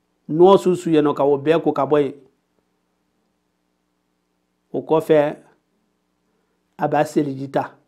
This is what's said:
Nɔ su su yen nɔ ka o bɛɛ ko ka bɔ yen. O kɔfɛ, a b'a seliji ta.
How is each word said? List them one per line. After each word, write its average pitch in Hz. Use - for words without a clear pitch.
Nɔ 180
su 185
su 175
yen 151
nɔ 147
ka 143
o 143
bɛɛ 156
ko 156
ka 147
bɔ 147
yen. 135
O 135
kɔfɛ, 156
a 156
b'a 147
seliji 139
ta. 135